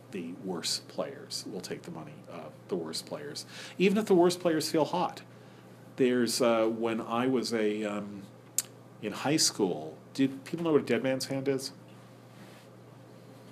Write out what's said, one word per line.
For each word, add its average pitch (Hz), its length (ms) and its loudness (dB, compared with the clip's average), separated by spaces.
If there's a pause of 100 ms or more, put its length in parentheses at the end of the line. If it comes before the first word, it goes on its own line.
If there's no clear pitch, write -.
(120)
the 85 200 -8 (120)
worse 85 420 -4
players, - 640 -8
will 92 100 -8
take 82 220 -10
the - 80 -14
money 80 240 -12 (160)
of - 220 -12 (160)
the - 80 -2
worse - 260 -6
players, 73 420 -10 (320)
even 196 220 4
if 214 80 0
the 196 80 6
worst 175 240 6
players 156 320 0
feel 151 140 4
hot. 165 380 -2 (760)
There's, 123 440 4
uh, 113 260 6
when 113 340 0
I 117 260 0
was 123 260 2
a, 107 320 2
um, 101 380 -6 (800)
in 104 100 -4
high 143 240 0
school, 85 600 0 (160)
do 135 140 4
people 170 360 -6
know 160 80 2
what 135 100 6
a - 20 -6
dead 113 180 2
man's 131 240 -2
hand 135 220 -4
is? 135 240 -2 (1800)